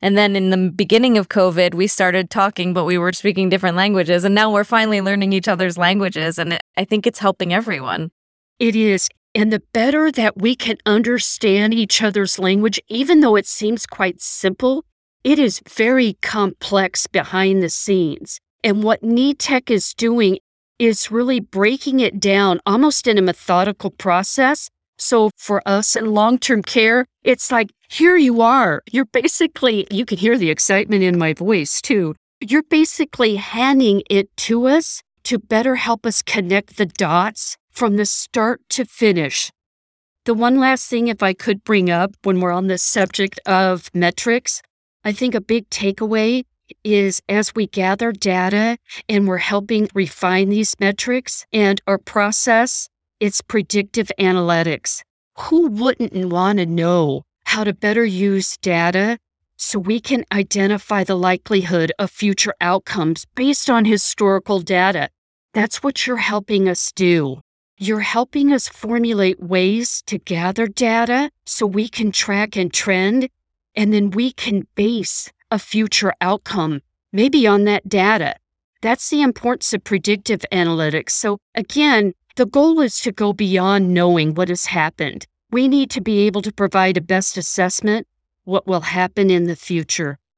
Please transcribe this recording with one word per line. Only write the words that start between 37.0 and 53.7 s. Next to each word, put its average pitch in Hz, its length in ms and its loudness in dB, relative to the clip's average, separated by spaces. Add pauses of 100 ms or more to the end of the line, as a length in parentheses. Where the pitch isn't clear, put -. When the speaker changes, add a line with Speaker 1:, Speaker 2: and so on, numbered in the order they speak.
Speaker 2:
from 214 240 0
the 208 100 0
start - 640 -2
to 247 160 -4
finish. 175 680 0 (720)
The 233 80 0
one 247 260 2
last 262 300 0
thing, 233 180 0
if 220 160 -2
I 190 100 2
could 202 300 -4
bring 190 260 2
up 175 340 0
when 185 180 0
we're 180 100 0
on 185 160 -2
the 185 100 -2
subject - 680 -2
of 185 480 0
metrics, 185 680 -2 (420)
I 214 100 -4
think 247 200 -2
a 214 80 -2
big 220 280 -2
takeaway 220 720 -2 (400)
is 202 460 0
as 208 260 -2
we 208 120 0
gather 202 440 -2
data 202 640 0 (300)
and 202 200 2
we're 185 100 0
helping 202 560 -2
refine 190 560 0
these 208 300 0
metrics 220 720 -2
and 202 360 2
our 196 100 0
process, 226 920 0 (300)
it's 202 220 -2
predictive 208 760 -2